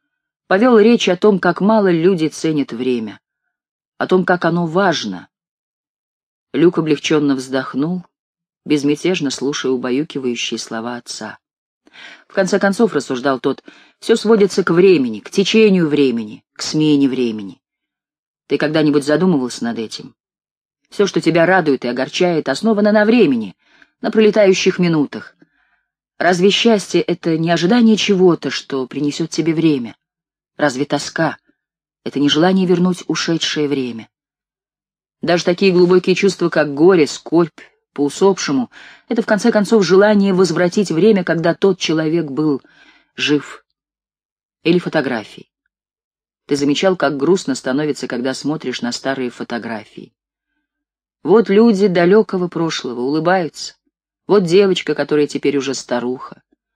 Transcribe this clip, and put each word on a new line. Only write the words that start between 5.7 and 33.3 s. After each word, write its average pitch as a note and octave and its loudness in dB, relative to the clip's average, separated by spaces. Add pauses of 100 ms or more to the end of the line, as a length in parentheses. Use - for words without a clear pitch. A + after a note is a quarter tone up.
Люк E3+ 2
облегчённо D3 0
вздохнул, C3+ -6 (640)
безмятежно D3 -2
слушая C3 -4
убаюкивающие B2+ -4
слова A2+ -10
отца. A2 -14 (920)
В - -20
конце G3 0
концов, G3+ 0
рассуждал C3 -4
тот, - -4 (360)
всё - 0
сводится G#3 2
к F3+ 0
времени, D#3+ 4
к - -20
течению G3 2
времени, B2+ -2 (100)
к - -14
смене D3+ 2
времени. A2 -4 (840)
Ты C#3+ -2
когда-нибудь D3+ 0
задумывался D3+ 0
над A#2 -4
этим? - -12 (760)
Всё, - 0
что F3 -2
тебя E3 2
радует E3 0
и - -4
огорчает, C3+ -2
основано G#3 0
на G#3+ 4
времени — F#3 2 (460)
на - -4
пролетающих G3+ 2
минутах. D#3 -2 (840)
Разве F3+ 2
счастье — G3 0 (120)
это E3 -2
не E3 0
ожидание A3 4
чего-то, F3+ 2
что C3 -6
принесёт D3 -4
тебе E3 -2
время? D3+ 0 (600)
Разве C#3 -2
тоска — C#3+ -4 (680)
это - -6
не C#3+ 2
желание F3+ 2
вернуть F3+ 0
ушедшее D#3+ -4